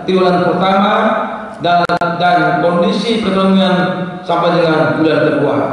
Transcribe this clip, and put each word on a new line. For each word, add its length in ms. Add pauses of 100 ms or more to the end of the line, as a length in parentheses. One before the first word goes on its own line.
triwulan 400
pertama 500 (680)
dan, 160 (400)
dan 400
kondisi 640
perekonomian 520 (440)
sampai 400
dengan 400
bulan 240
kedua. 300 (180)